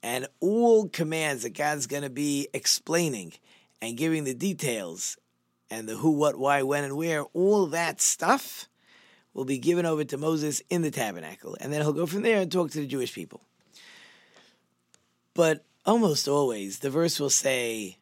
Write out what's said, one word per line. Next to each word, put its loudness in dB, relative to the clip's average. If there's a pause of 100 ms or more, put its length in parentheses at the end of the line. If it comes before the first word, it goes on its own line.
And -4 (120)
all 4
commands -2
that -6
God's -2
gonna -4
be -2
explaining 0 (480)
and -6
giving 0
the -2
details -4 (520)
and -10
the -8
who, 2
what, 2
why, 2
when, 0
and -6
where, -2 (100)
all 4
that -2
stuff 0 (680)
will -6
be -2
given 2
over 0
to -6
Moses 0
in 0
the 0
tabernacle. -8
And -6
then -2
he'll 2
go 0
from -4
there 4
and -2
talk 0
to -6
the -6
Jewish -4
people. -14 (1900)
But 4 (220)
almost 4
always, 0
the -2
verse 0
will 0
say 0